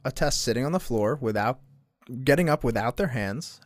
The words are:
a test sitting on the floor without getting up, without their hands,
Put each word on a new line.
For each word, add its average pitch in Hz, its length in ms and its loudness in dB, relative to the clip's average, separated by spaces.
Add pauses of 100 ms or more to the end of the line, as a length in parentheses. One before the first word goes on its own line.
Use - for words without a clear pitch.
a 135 80 0
test - 300 0
sitting 120 240 0
on 151 60 -2
the 185 80 0
floor 117 400 0
without 110 400 -2 (640)
getting 147 260 4
up, 151 140 0
without 113 340 0
their 202 100 2
hands, 113 580 -4